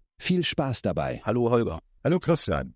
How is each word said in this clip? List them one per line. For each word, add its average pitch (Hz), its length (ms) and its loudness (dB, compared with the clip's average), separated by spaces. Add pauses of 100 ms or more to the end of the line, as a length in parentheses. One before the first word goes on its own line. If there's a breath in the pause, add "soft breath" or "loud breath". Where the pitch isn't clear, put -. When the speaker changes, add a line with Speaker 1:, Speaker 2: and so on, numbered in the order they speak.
(180)
Speaker 1:
Viel 180 260 2
Spaß 135 380 -2
dabei. 76 420 -2
Speaker 2:
Hallo 117 280 0
Holger. 101 280 2 (240)
Speaker 3:
Hallo 165 160 2
Christian, 76 560 -2